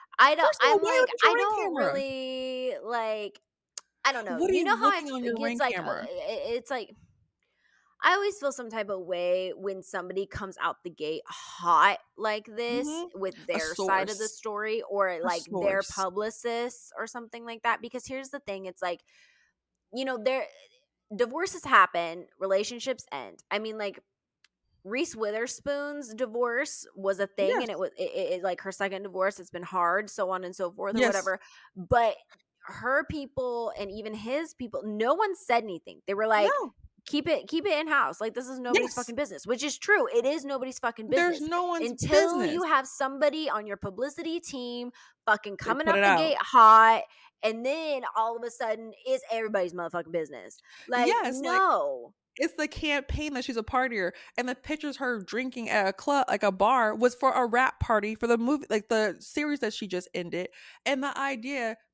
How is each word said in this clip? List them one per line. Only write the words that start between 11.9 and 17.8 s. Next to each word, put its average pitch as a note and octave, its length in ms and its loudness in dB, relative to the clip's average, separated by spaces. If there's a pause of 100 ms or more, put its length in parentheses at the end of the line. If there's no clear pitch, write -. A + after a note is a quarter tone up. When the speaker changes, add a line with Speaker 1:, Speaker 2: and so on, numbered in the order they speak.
Speaker 1:
like G#3+ 280 -4
this A#3+ 560 -4
Speaker 2:
Mm-hmm. F4+ 120 -8
Speaker 1:
with F#3+ 200 -6 (200)
Speaker 2:
A E3 60 -2
Speaker 1:
their D#3+ 140 -4
side F#3+ 360 0
of G3 80 -6
the G#3+ 100 -4
Speaker 2:
source. - 0 -
Speaker 1:
story G#3+ 540 -6
or, F#3+ 400 0
Speaker 2:
A F3+ 60 0
Speaker 1:
like, E3+ 220 -2
their G3 320 0
Speaker 2:
source. - 20 -8
Speaker 1:
publicist A3+ 1120 -4
or A3 80 -6
something A#3 400 -14
like A#3 160 -12
that. A#3 180 0